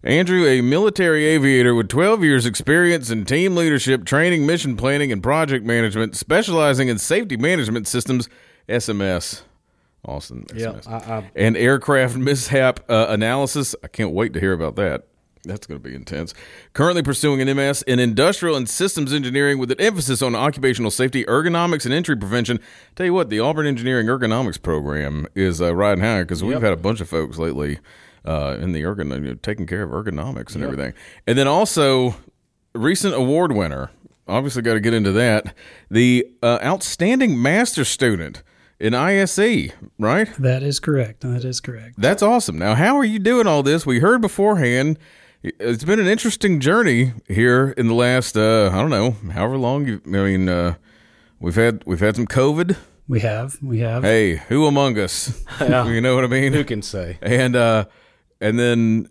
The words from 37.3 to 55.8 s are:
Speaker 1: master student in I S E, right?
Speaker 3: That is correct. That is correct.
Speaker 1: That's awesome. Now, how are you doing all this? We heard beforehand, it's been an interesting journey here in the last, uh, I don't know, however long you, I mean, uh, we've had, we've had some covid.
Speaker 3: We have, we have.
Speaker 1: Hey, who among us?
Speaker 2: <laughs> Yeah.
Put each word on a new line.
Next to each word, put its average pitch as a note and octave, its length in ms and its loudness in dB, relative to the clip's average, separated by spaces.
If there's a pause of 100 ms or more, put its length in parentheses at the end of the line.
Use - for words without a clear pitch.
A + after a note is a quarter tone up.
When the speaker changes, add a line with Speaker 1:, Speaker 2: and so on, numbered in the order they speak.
Speaker 1:
master E3 420 0
student F2+ 600 -2 (340)
in A2+ 160 0
I D#3+ 200 2
S G3 260 0
E, G3+ 320 0 (260)
right? C#3+ 300 2 (100)
Speaker 3:
That C3 240 0
is C#3 160 -2
correct. B2+ 440 -2
That B2 220 -4
is B2+ 160 -6
correct. A#2 380 -14
Speaker 1:
That's C#3 240 2
awesome. G#3 380 2
Now, G#2+ 160 2
how G#3+ 200 4
are C#4 80 4
you G#3+ 140 -2
doing A3 300 4
all D3 160 2
this? D#3+ 200 2
We B2+ 140 2
heard G#3+ 220 4
beforehand, D#3 800 0 (420)
it's A#2 400 -4
been F#3+ 160 2
an G3 80 2
interesting G3 540 0
journey C3 520 2 (160)
here B2 480 4
in A#2 120 2
the A2+ 60 2
last, B2 420 2
uh, A2 360 4
I F#2 80 0
don't D3+ 100 0
know, A2+ 260 0 (160)
however A2+ 260 -2
long C3+ 300 -2
you, G#2+ 180 -6
I - 40 -16
mean, F#2+ 380 2
uh, F2 260 0 (680)
we've E2+ 160 -4
had, A2+ 300 2
we've F2 120 -4
had G#2 160 2
some A2+ 140 -2
covid. D3+ 480 0 (320)
Speaker 3:
We B2 120 0
have, A2+ 400 -6
we A#2+ 200 -4
have. A#2 240 -4
Speaker 1:
Hey, G#2 320 2 (120)
who D3+ 180 2
among C#3 340 2
us? - 520 -6
Speaker 2:
<laughs> - 80 -10
Yeah. B2+ 280 2